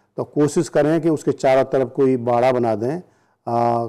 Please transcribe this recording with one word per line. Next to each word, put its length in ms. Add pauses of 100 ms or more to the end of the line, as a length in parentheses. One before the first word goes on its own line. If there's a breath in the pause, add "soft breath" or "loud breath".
(160)
तो 80
कोशिश 440
करें 320
कि 80
उसके 240
चारों 320
तरफ 320
कोई 200
बाड़ा 360
बना 220
दें। 280 (460)
अ, 400